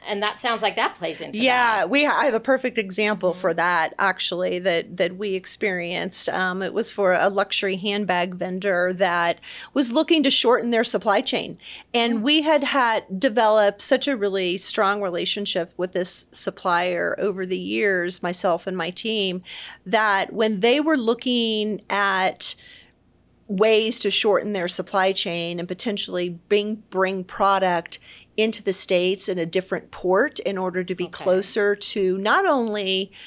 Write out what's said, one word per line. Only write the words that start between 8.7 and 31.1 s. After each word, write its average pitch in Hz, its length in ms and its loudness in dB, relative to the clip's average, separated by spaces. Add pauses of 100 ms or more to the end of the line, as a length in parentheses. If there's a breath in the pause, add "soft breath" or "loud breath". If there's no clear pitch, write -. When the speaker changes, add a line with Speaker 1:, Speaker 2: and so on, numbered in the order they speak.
Speaker 2:
that 175 460 0 (340 loud breath)
was 240 180 2
looking 311 320 4
to 269 60 4
shorten 240 400 2
their 226 140 2
supply 208 360 2
chain. - 380 -4 (360 loud breath)
And 233 240 2
Speaker 1:
Mm. 208 40 -4
Speaker 2:
we 302 200 4
had, 294 220 4
had 226 560 0
developed 214 640 4
such 262 260 2
a 269 80 0
really 190 400 0
strong 202 460 0
relationship 180 760 -4
with 180 160 -4
this - 400 -2
supplier 175 840 -2
over 190 280 -2
the 185 120 -4
years, 190 500 0 (140)
myself 175 440 -2
and 185 120 -6
my 170 100 -4
team, 190 540 -4 (420 loud breath)
that 202 480 0
when 220 280 0
they 247 200 4
were 311 160 2
looking 226 960 0
at 196 640 0 (920 loud breath)
ways 220 500 2
to 202 120 0
shorten 208 440 2
their 180 140 -2
supply 190 440 0
chain 170 460 -4
and 175 100 -6
potentially 185 600 -4 (200)
bring, 208 280 0 (120)
bring 190 360 0
product 190 760 2 (380 loud breath)
into 220 260 0
the 190 100 0
States 185 560 2
in 180 100 -2
a 165 60 0
different 180 460 -4
port 196 500 0
in 196 160 -4
order 185 280 -4
to 185 100 -6
be 175 100 -6
Speaker 1:
Okay. 170 200 -12